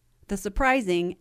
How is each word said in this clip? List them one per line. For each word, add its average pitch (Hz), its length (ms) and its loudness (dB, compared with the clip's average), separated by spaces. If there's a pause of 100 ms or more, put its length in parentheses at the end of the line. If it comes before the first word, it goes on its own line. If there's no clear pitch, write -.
(260)
The 202 100 -6
surprising 196 840 0